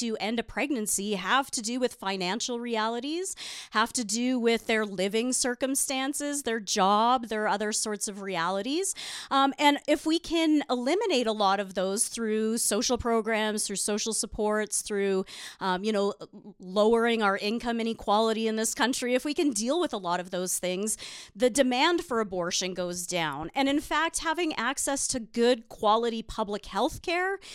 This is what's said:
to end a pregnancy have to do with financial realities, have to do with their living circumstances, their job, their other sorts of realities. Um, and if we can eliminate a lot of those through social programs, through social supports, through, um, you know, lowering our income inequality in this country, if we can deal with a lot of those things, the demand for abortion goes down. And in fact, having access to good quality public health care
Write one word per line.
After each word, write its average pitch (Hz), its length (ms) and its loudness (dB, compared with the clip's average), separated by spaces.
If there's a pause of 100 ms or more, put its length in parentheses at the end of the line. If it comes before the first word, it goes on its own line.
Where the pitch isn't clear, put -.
to 233 180 0
end 220 200 -2
a 226 40 0
pregnancy 214 720 -2
have 202 380 0
to 254 100 -4
do 240 180 -4
with 247 140 0
financial 196 680 -4
realities, 240 720 -4 (360)
have 226 240 0
to 247 100 -2
do 240 340 0
with 233 280 2
their 220 180 2
living 202 480 0
circumstances, 269 1080 -2
their 233 180 -2
job, 214 680 4
their 214 200 0
other 208 240 0
sorts 214 360 -4
of 202 120 -10
realities. 196 720 -2 (360)
Um, 277 280 4
and 285 200 6 (100)
if - 160 4
we 320 140 2
can 311 500 2
eliminate 262 580 2
a 226 60 2
lot 202 280 2
of 196 120 -6
those 190 360 0
through 220 500 0
social 240 400 2
programs, 214 680 0
through 196 100 -6
social 214 360 -2
supports, 214 720 -2
through, 196 420 0 (360)
um, 185 220 0
you 214 100 0
know, 202 200 2 (480)
lowering 220 600 4
our 196 160 4
income 233 420 0
inequality 220 680 2
in 220 80 0
this 220 180 0
country, 247 400 0
if 254 100 0
we 302 80 -2
can 294 180 2
deal 233 280 0
with 311 140 0
a 226 60 -4
lot 180 200 -2
of 180 140 -10
those 180 260 -2
things, 185 380 -2 (400)
the 247 120 4
demand 285 560 4
for 233 140 -2
abortion 185 560 -2
goes 175 320 -4
down. 160 480 -2
And 269 140 2
in 285 120 2
fact, 320 380 -2
having 320 360 0
access 269 540 -2
to 262 120 -4
good 233 480 2
quality 226 520 2
public 214 460 -6
health 220 340 -2
care 370 380 -2 (160)